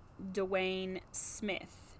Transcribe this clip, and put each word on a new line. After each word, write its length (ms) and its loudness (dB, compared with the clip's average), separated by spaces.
Dwayne 680 0
Smith. 880 0